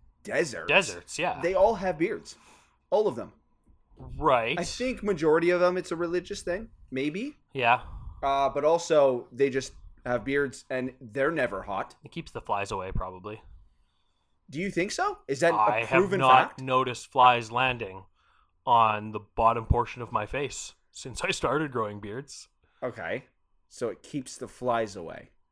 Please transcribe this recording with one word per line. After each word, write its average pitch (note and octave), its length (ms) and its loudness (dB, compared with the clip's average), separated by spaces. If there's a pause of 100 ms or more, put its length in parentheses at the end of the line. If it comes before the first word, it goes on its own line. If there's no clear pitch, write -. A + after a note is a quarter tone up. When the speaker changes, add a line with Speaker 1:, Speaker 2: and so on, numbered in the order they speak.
(240)
Speaker 1:
deserts. G#2 440 -4
Speaker 2:
Deserts, B2+ 500 -2
yeah. D#3+ 240 -4
Speaker 1:
They F3+ 140 -2
all G3+ 180 4
have F#3 240 -4
beards. F#3 380 -6 (560)
All G#3+ 160 4
of C3+ 80 -2
them. G2 160 -10 (880)
Speaker 2:
Right. C3+ 400 2
Speaker 1:
I F3+ 40 -2
think B3 380 -4
majority E3 480 4
of F3+ 120 4
them, F3+ 160 4
it's F3+ 140 -6
a F3 40 -4
religious F3 480 -4
thing. G3+ 240 -6 (240)
Maybe. D3+ 460 -6 (160)
Speaker 2:
Yeah. B2 260 4 (420)
Speaker 1:
Uh, C#3 280 0
but C#3 140 -4
also, D3 680 4
they C3+ 180 2
just C3 220 -4 (340)
have B2 180 -2
beards, C#3 460 -4
and B2+ 320 -6
they're C3+ 300 -2
never A#2 320 -4
hot. G2 400 -8
Speaker 2:
It - 80 -18
keeps - 200 -12
the A2+ 100 -12
flies G2+ 280 -4
away, F#2+ 240 -6
probably. F#2 480 -8 (1120)
Speaker 1:
Do C3+ 80 -8
you G3 100 -4
think F#3 220 -2
so? G4 260 -2 (100)
Is C3+ 120 -4
that - 140 4
a - 40 0
Speaker 2:
I G#2+ 220 4
have A2+ 100 -4
Speaker 1:
proven F#3 300 2
Speaker 2:
not C3 300 8
Speaker 1:
fact? - 120 -14
Speaker 2:
noticed C3 500 0
flies B2 400 6
landing A#2 520 -2 (640)
on G#2+ 440 4
the G#2+ 80 -6 (160)
bottom A2+ 300 4
portion A#2+ 380 0
of A2 80 -12
my G#2+ 160 0
face - 460 -8 (220)
since - 280 -12
I F#3+ 80 -2
started D3 400 0
growing G#2 280 -4
beards. G#2+ 480 -12 (360)
Speaker 1:
Okay. A2 400 -6 (440)
So - 220 -6
it - 140 -12
keeps - 340 -10
the B2 100 -12
flies A#2 480 -2
away. - 360 -14 (200)